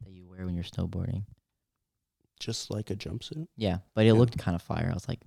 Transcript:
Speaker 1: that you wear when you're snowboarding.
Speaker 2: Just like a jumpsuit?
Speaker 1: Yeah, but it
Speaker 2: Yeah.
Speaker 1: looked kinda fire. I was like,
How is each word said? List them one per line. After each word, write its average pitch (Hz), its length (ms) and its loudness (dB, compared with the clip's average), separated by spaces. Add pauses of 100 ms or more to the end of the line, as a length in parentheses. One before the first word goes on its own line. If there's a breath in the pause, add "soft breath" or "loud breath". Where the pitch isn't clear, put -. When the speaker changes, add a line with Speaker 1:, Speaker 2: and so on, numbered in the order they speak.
Speaker 1:
that 95 80 -18
you 90 160 -20
wear 92 200 -10
when 90 80 -2
you're 87 100 -4
snowboarding. 90 600 -4 (1160)
Speaker 2:
Just - 320 -6
like 107 180 -4
a 95 60 -2
jumpsuit? 156 500 -10 (100)
Speaker 1:
Yeah, 95 220 0 (160)
but 110 100 4
it 113 40 10
Speaker 2:
Yeah. 113 60 10
Speaker 1:
looked 117 220 6
kinda 87 220 0
fire. 82 320 -2
I 85 40 0
was 85 120 -6
like, - 200 -6